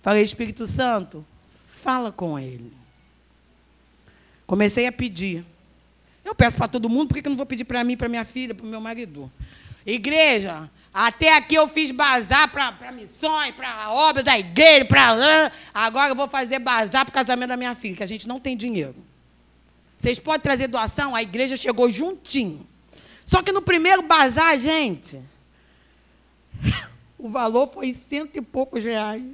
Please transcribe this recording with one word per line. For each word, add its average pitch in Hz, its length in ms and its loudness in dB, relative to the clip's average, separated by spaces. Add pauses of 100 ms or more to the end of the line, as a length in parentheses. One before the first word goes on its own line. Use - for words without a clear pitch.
Falei, 208 200 2
"Espírito 220 440 -4
Santo, 202 580 -4 (440)
fala 247 440 -4
com 160 260 -6
ele." 123 340 -14 (1700)
Comecei 208 400 2
a 247 60 -2
pedir. 190 520 -6 (800)
Eu 415 100 -8
peço 240 220 -4
pra 233 120 -6
todo 233 200 -6
mundo, 254 200 -4
por - 60 -4
que 294 80 -10
que 294 60 -8
eu - 20 -6
não 269 60 -4
vou 269 100 -10
pedir 254 180 -10
pra 247 180 -6
mim, 247 140 -4
pra 240 120 -6
minha 233 160 -8
filha, 247 300 -12
pro 202 120 -18
meu 220 140 -14
marido? 214 500 -14 (540)
Igreja, 214 840 0 (240)
até 233 440 4
aqui 294 180 2
eu 311 140 4
fiz 302 240 -2
bazar 262 580 2
pra, 262 220 -4
pra 247 180 -18
missões, 285 640 -6
pra 220 380 -10
obra 277 300 4
da 262 140 4
igreja, 262 480 8
pra 247 280 6
lã. 294 380 4 (220)
Agora 226 380 0
eu 262 60 -2
vou 277 100 -2
fazer 262 320 -4
bazar 247 460 0
pro 262 100 -10
casamento 247 360 -2
da 254 60 -4
minha 247 180 -6
filha, 208 220 -10
que 208 60 -8
a 196 40 -6
gente 208 200 -10
não 247 140 -10
tem 262 160 -6
dinheiro. 196 400 -6 (1000)
Vocês 240 200 -2
podem 311 220 -2
trazer 269 280 0
doação? 247 460 -4
A 226 80 0
igreja 247 340 -2
chegou 247 340 0
juntinho. 226 760 -6 (580)
Só 370 180 2
que 392 100 -2
no 381 100 0
primeiro 359 400 4
bazar, 311 560 4
gente, 233 640 -4 (1400)
<laughs> - 580 -6
o 240 100 -12
valor 240 440 0
foi 269 200 -6
cento 294 440 -10
e 277 60 -8
poucos 262 420 -6
reais. 220 500 -6